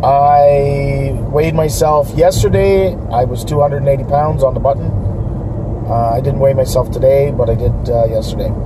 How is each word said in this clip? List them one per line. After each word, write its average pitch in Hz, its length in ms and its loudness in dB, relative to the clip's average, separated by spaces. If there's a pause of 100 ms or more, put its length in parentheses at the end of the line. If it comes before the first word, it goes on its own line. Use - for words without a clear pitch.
I 143 1080 2 (200)
weighed 156 240 0
myself 151 600 0
yesterday. 190 800 2 (160)
I 120 140 0
was 123 180 -4
two 147 160 -2
hundred 143 180 2
and 139 120 -2
eighty 135 140 0
pounds 143 400 -2
on 131 100 2
the 120 60 -4
button. 131 320 -2 (960)
Uh, 117 260 -2
I 123 80 -2
didn't 139 180 -2
weigh 135 140 2
myself 127 380 -2
today, 135 400 2
but 123 180 -2
I 113 60 0
did, 120 160 0 (180)
uh, 117 160 0
yesterday. 113 460 -4 (140)